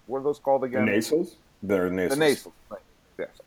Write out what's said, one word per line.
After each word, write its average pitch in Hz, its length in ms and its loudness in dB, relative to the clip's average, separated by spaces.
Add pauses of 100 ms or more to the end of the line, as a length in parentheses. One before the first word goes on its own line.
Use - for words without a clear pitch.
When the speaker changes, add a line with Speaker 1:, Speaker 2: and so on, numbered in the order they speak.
Speaker 1:
What 127 120 -6
are 135 40 -6
those 143 160 -2
called 135 240 0
Speaker 2:
The 131 40 0
Speaker 1:
again? 107 200 0
Speaker 2:
nacels? 113 480 0 (280)
They're 92 280 0
nacels. 92 200 0
Speaker 1:
The 135 60 0
nacels. 143 360 0 (180)
Right. 104 100 -14 (380)
Yes. - 100 -8 (180)